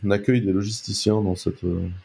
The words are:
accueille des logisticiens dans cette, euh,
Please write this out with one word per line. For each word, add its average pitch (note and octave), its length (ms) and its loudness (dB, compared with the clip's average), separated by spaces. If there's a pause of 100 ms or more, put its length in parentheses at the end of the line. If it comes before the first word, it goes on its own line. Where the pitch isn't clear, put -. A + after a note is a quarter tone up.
accueille G#2+ 320 2
des G2 100 2
logisticiens G#2 720 0
dans F#2 140 0
cette, - 280 -6
euh, F2+ 240 -2 (180)